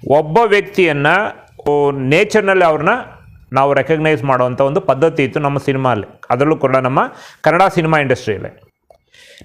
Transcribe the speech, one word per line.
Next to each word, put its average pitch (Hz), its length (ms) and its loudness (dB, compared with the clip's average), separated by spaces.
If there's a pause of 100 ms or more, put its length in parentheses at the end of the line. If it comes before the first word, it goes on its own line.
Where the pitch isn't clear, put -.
ಒಬ್ಬ 151 380 0
ವ್ಯಕ್ತಿಯನ್ನ, 185 600 0 (600)
ಓ, 143 240 0
ನೇಚರ್‌ನಲ್ಲಿ 190 720 2
ಅವ್ರನ್ನ 160 240 0 (640)
ನಾವು 139 200 2
ರೆಕಗ್ನೈಸ್ 156 500 0
ಮಾಡುವಂಥ 127 380 0
ಒಂದು 147 200 0
ಪದ್ಧತಿ 143 420 0
ಇತ್ತು 135 160 -4
ನಮ್ಮ 143 180 -2
ಸಿನಿಮಾಲ್ಲಿ, 131 500 -2 (220)
ಅದರಲ್ಲೂ 143 260 0
ಕೂಡ 135 220 0
ನಮ್ಮ 143 340 0 (300)
ಕನ್ನಡ 160 220 2
ಸಿನಿಮಾ 160 360 0
ಇಂಡಸ್ಟ್ರಿಯಲ್ಲಿ. 123 640 -4 (840)